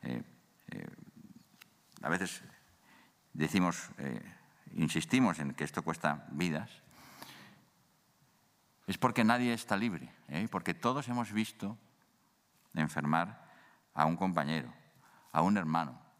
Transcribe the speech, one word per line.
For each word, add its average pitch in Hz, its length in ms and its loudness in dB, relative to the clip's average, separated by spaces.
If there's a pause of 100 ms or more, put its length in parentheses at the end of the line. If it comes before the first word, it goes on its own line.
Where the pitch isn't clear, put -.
eh, 62 180 -4 (460)
eh, 50 200 -12 (1160)
a 69 60 -2
veces 90 340 0 (880)
decimos, 85 640 2
eh, 67 240 -6 (540)
insistimos 82 640 2
en 69 160 -4
que 78 80 -4
esto 78 180 -4
cuesta 78 500 -2
vidas, 78 380 -2 (2250)
es 95 140 -4
porque 123 240 4
nadie 120 300 6
está 110 220 0
libre, 95 380 -2 (140)
¿eh? 85 240 -2
Porque 92 240 -2
todos 127 320 0
hemos 120 240 -2
visto 107 480 -4 (960)
enfermar 78 760 0 (460)
a 76 100 4
un 82 120 2
compañero, 80 540 0 (600)
a 82 100 2
un 101 160 4
hermano 78 420 -2 (200)